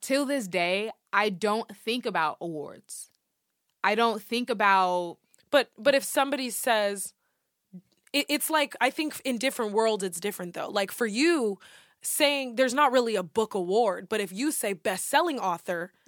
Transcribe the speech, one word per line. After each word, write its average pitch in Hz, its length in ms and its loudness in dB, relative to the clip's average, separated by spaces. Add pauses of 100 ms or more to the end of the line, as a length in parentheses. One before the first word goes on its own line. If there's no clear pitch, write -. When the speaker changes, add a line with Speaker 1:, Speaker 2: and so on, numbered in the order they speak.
Speaker 1:
till 277 240 0
this 262 220 -2
day, 185 440 0 (200)
I 208 180 2
don't 208 460 -2
think 240 300 -6
about 170 360 -2
awards. - 680 -10 (720)
I 202 120 2
don't 226 260 0
think 240 280 -6
about 190 680 2 (340)
Speaker 2:
But, 277 260 4
but 269 180 4
if 269 80 2
somebody 269 460 0
says, 208 640 -2 (1000)
it, 285 160 2
it's 294 200 0
like, 302 320 2
I 254 80 4
think 311 360 -6
in 254 120 0
different 240 360 -2
worlds, 214 300 2
it's 170 160 -6
different, 180 340 -8
though. - 160 -6
Like, 196 220 -2
for - 160 -2
you, 240 520 2 (420)
saying 277 540 0
there's 247 180 2
not 285 180 4
really 233 240 2
a 185 80 0
book 214 320 -2
award, 190 540 0
but 214 120 0
if 185 100 -6
you 269 200 -2
say 202 220 -2
best-selling 262 680 0
author, 180 520 -4 (160)